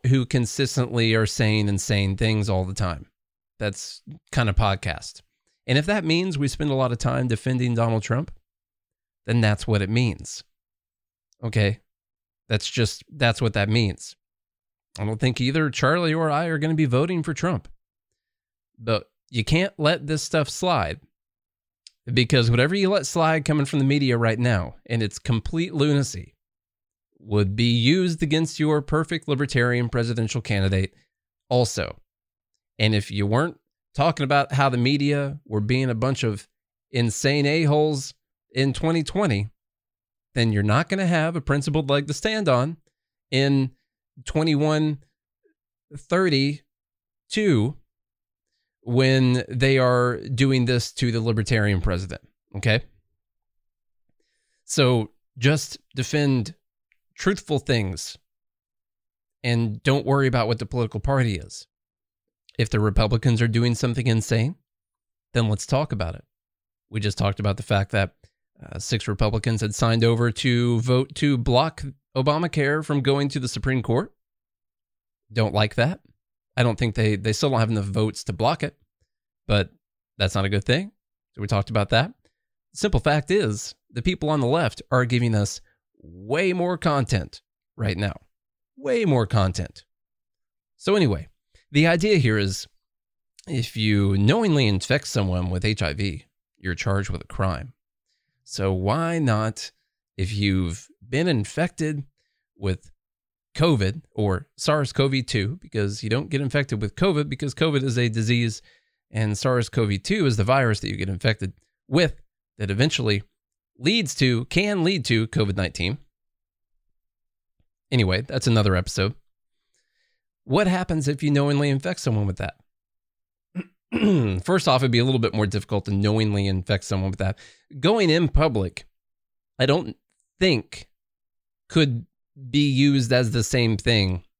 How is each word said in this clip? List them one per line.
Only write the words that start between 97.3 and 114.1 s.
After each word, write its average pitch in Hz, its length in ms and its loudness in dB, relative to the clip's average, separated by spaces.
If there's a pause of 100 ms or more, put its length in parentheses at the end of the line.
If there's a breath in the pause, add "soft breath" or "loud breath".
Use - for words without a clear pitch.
So 95 300 -2
why 151 460 0
not, 110 520 -2 (460)
if 95 160 -4
you've 95 540 0 (200)
been 139 200 -2
infected 151 760 -2 (540)
with 95 340 -4 (640)
covid 139 460 2 (100)
or 101 440 -2
sars 151 380 -2
cov 135 200 0 (120)
two, 113 360 -2
because 104 420 -4
you 107 60 -4
don't 123 200 -2
get 139 120 -2
infected 135 400 -2
with 104 140 -6
covid 151 340 0
because 139 240 -6
covid 147 300 0
is 123 140 -2
a 120 120 2
disease 113 520 0 (500 soft breath)
and 107 260 0
sars 123 320 0
cov 107 220 0 (120)
two 196 220 0
is 120 120 2
the 104 60 2
virus 120 360 2
that 104 100 -6
you 95 60 -4
get 95 140 -6
infected 98 440 -2 (340)
with 151 340 0 (360)
that 101 140 -4
eventually 110 520 0 (540)
leads 175 380 0